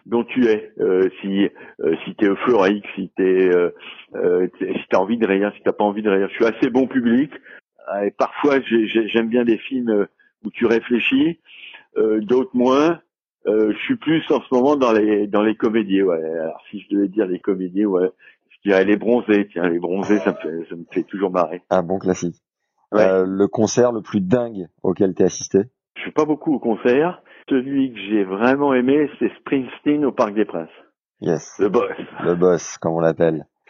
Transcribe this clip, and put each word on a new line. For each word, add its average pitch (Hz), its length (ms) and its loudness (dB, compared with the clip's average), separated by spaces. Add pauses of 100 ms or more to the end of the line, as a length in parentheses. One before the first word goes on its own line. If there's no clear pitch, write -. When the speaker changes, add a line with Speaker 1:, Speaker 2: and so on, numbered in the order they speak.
Speaker 1:
dont 117 180 0
tu 120 240 0
es. 107 320 0
Euh, 92 300 2 (120)
si, 98 280 0 (300)
euh, 80 160 0 (100)
si 95 100 -12
t'es 104 120 2
euphorique, 101 580 2 (100)
si 95 200 -10
t'es, 92 340 4
euh, 87 220 2 (440)
euh, 90 320 0 (120)
t-, 95 140 -4
si 95 160 -8
t'as 107 100 2
envie 98 180 0
de 110 80 0
rire, 98 300 2
si - 80 -16
t'as - 100 0
pas 104 120 0
envie 104 180 -2
de 107 60 0
rire. 98 200 2
Je - 60 -16
suis 117 100 0
assez 113 240 0
bon 123 180 2
public. 127 440 0 (640)
Euh, 101 80 -4
et 101 100 -2
parfois, 139 500 0
j'ai, 113 260 0
j'ai, 110 200 0
j'aime 113 220 0
bien 120 160 0
des 113 120 2
films, 123 320 -6
euh, 104 160 2 (400)
où 104 60 -10
tu - 140 -4
réfléchis, 123 760 0 (580)
euh, 110 240 0
d'autres 127 340 0
moins. 139 460 2 (440)
Euh, 107 260 2
je 104 140 -4
suis 135 100 -2
plus 156 340 0
en 131 120 2
ce - 120 -8
moment 131 220 4
dans 127 160 2
les, 107 360 2
dans 104 140 0
les 107 140 2
comédies, 104 480 0
ouais. 85 180 0
Alors, 80 480 -6
si 101 120 -14
je 95 120 -12
devais 101 140 2
dire 98 200 -2
les 90 120 -4
comédies, 95 460 -4
ouais, 92 240 0 (400)
je - 200 -8
dirais 95 140 4
Les 101 140 2
Bronzés. 104 560 0
Tiens, 87 160 -2
Les 85 100 0
Bronzés, 92 400 0
ça 95 120 -2
me - 60 -4
fait, 80 320 -10
ça 85 60 -14
me 85 160 -14
fait 87 120 -2
toujours 95 280 -4
marrer. 87 380 -2
Speaker 2:
Un 92 140 2
bon 92 140 -4
classique. 92 380 -4 (560)
Speaker 1:
Ouais. 104 120 4
Speaker 2:
Euh, 95 220 4
le 98 220 2
concert 120 460 2
le 110 80 -6
plus 104 180 -4
dingue 101 480 -2 (160)
auquel 95 300 0
t'es 98 100 0
assisté ? - 360 0 (360)
Speaker 1:
Je - 60 -14
suis - 100 -12
pas 156 140 0
beaucoup 151 280 -2
au 120 60 -2
concert. 127 640 0 (260)
Celui 135 440 0
que 104 60 -16
j'ai 101 260 0
vraiment 127 480 0
aimé, 135 440 2
c'est 107 220 -2
Springsteen 147 640 -4
au 127 80 0
Parc 104 220 0
des 104 120 0
Princes. 82 240 -10 (520)
Speaker 2:
Yes. 80 360 -4
Speaker 1:
Le 101 120 2
boss. - 200 0 (340)
Speaker 2:
Le 85 120 2
boss, 87 420 0
comme 82 160 -4
on 82 60 -4
l'appelle. 82 480 0 (220)